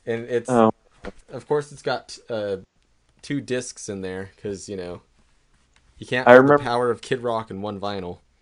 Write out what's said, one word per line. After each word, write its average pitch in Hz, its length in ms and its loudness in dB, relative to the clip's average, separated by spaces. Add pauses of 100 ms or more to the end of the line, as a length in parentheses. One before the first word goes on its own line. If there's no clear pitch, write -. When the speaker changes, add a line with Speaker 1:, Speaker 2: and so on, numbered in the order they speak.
Speaker 1:
And 117 220 -4
it's, 120 240 -2
Speaker 2:
Oh. 117 200 6 (600)
Speaker 1:
of 127 180 -14
course, 147 240 -2
it's 139 100 -20
got, - 360 -6 (120)
uh, 104 280 -4 (640)
two 143 180 -4
discs 123 480 -6
in 98 140 -6
there, 95 280 -8 (100)
'cause, 101 280 -8
you 101 80 -8
know, 87 260 -10 (960)
you 107 80 -14
can't 127 200 0
Speaker 2:
I 123 60 10
Speaker 1:
hold 123 80 12
the - 40 6
Speaker 2:
remember 143 200 4
Speaker 1:
power 120 260 0
of 110 120 -4
Kid 127 200 -4
Rock 113 280 -4
in 98 120 -8
one 104 180 -6
vinyl. 92 380 -8 (240)